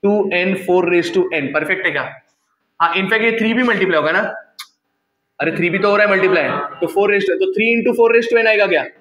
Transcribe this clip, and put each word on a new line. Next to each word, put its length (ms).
टू 300
एन 220
फ़ोर 380
raise 180
to 100
n, 180
परफेक्ट 320
है 60
क्या? 120
हाँ, 160
in 100
fact 160
ये 180
थ्री 140
भी 100
मल्टीप्लाई 360
होगा 120
ना, 100
अरे 180
थ्री 120
भी 100
तो 100
हो 80
रहा 80
है 60
मल्टीप्लाई, 360
तो 80
फ़ोर 260
raise 120
to, 100
तो 180
three 200
into 260
four 140
raise 180
to 100
n 60
आएगा 200
क्या? 180